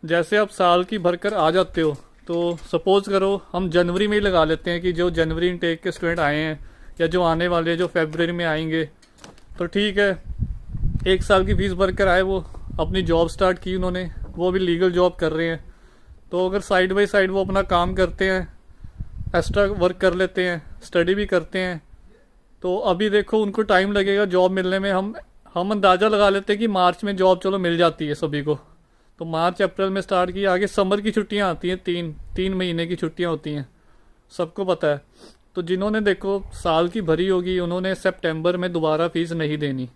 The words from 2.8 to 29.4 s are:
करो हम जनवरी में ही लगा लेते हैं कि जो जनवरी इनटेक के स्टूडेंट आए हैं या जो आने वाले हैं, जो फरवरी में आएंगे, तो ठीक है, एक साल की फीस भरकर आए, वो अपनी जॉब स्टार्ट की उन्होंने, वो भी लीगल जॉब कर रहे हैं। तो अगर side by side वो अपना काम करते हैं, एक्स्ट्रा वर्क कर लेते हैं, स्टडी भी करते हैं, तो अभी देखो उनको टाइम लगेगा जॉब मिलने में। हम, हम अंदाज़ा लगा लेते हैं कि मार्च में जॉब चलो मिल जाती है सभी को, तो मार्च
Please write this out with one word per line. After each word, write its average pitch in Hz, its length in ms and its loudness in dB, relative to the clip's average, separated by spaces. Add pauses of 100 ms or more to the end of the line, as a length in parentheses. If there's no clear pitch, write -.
करो 196 340 0 (100)
हम 180 180 -2
जनवरी 175 380 2
में 208 80 2
ही 208 40 4
लगा 185 240 4
लेते 160 260 -2
हैं 175 120 -2
कि 180 100 0
जो 175 180 0
जनवरी 165 380 0
इनटेक 170 340 -2
के 175 100 -4
स्टूडेंट 170 280 -2
आए 147 160 2
हैं 156 320 -6 (320)
या 165 60 2
जो 175 160 0
आने 165 260 2
वाले 170 220 0
हैं, 165 80 0
जो 180 80 0
फरवरी 165 460 -2
में 175 120 -4
आएंगे, 160 400 -2 (760)
तो 175 80 -4
ठीक 202 320 -2
है, 196 240 0 (840)
एक 185 160 2
साल 190 240 4
की 175 80 2
फीस 190 180 0
भरकर 190 360 0
आए, 180 140 4
वो 190 220 -2 (360)
अपनी 185 220 0
जॉब 165 260 2
स्टार्ट 185 300 0
की 185 180 -6
उन्होंने, 180 340 -4 (200)
वो 175 200 0
भी 185 80 0
लीगल 180 340 2
जॉब 180 220 2
कर 160 180 -2
रहे 165 160 -2
हैं। 165 160 -6 (680)
तो 180 180 0
अगर 196 120 -2
side 185 320 2
by 202 140 2
side 190 220 2
वो 196 160 0
अपना 196 180 0
काम 180 320 0
करते 190 360 0
हैं, 185 280 -4 (800)
एक्स्ट्रा 202 280 2
वर्क 180 320 0
कर 185 180 2
लेते 185 300 0
हैं, 175 180 -2 (200)
स्टडी 180 320 2
भी 202 120 -2
करते 180 320 -2
हैं, 180 240 -4 (800)
तो 180 140 -2
अभी 202 340 0
देखो 208 280 2
उनको 208 240 0
टाइम 196 300 2
लगेगा 202 320 2
जॉब 180 260 4
मिलने 190 280 0
में। 196 140 0
हम, 196 220 -2 (400)
हम 185 160 -2
अंदाज़ा 202 380 4
लगा 208 200 4
लेते 196 240 0
हैं 208 80 0
कि 233 60 0
मार्च 185 380 2
में 202 120 -2
जॉब 185 240 4
चलो 190 180 0
मिल 170 180 0
जाती 165 300 2
है 147 80 -2
सभी 147 280 -4
को, 147 160 -2 (600)
तो 165 60 -8
मार्च 165 380 0